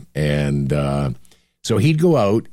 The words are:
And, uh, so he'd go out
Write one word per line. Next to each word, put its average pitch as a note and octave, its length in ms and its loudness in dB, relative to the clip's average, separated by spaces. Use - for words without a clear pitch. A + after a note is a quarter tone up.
And, C#2+ 600 -2
uh, C#2+ 380 -2
so A2 140 -2
he'd D#3 200 2
go E3 200 4
out G#2+ 360 2